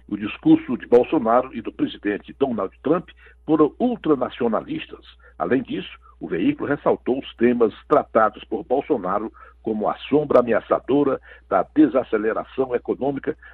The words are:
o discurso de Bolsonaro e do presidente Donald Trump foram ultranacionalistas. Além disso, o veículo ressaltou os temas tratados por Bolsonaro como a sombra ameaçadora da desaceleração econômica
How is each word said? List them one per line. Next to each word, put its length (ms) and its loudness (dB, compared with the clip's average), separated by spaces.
o 80 -6
discurso 600 2
de 100 -8
Bolsonaro 680 2
e 60 -10
do 120 -10
presidente 680 -6
Donald 340 -2
Trump 280 -2
foram 340 2
ultranacionalistas. 1300 -2
Além 240 0
disso, 360 -10
o 80 -12
veículo 400 -2
ressaltou 500 -2
os 180 -14
temas 380 2
tratados 560 2
por 200 -8
Bolsonaro 680 -2
como 260 -2
a 80 -2
sombra 320 2
ameaçadora 800 0
da 260 0
desaceleração 1000 0
econômica 640 -4